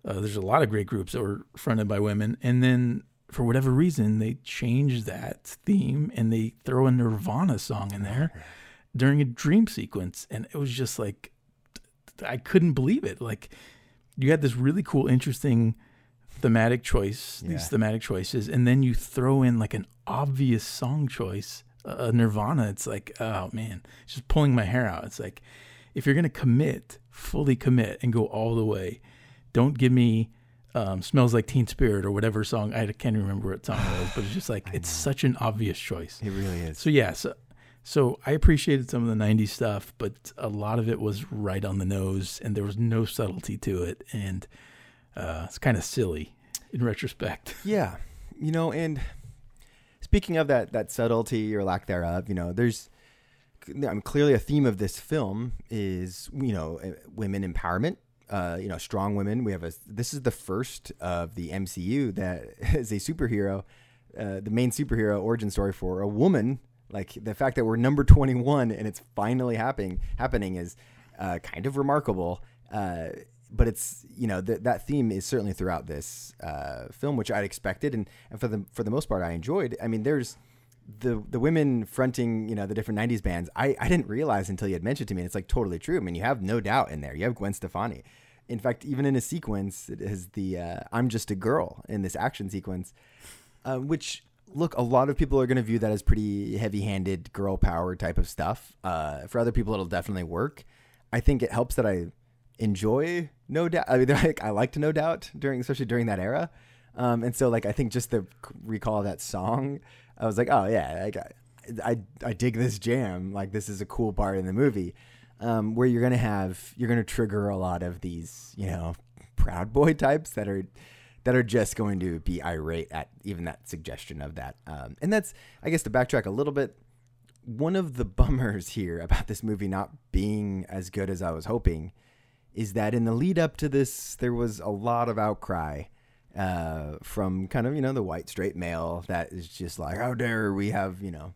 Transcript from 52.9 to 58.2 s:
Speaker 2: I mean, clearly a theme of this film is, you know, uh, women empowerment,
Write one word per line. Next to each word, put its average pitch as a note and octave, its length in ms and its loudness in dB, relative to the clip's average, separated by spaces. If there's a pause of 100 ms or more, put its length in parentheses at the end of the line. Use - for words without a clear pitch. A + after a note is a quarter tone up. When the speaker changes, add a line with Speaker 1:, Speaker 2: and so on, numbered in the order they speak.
Speaker 2:
I - 20 -14
mean, A2 300 -4
clearly C#3+ 320 4
a A2+ 60 6
theme D3 260 2
of G#2+ 120 2
this G2 220 -4
film A#2 540 -4 (160)
is, F#2 640 -6
you C3+ 180 -2
know, E2 320 -4
uh, F#2+ 60 -8 (240)
women G2 280 -4 (100)
empowerment, F2+ 440 -2 (340)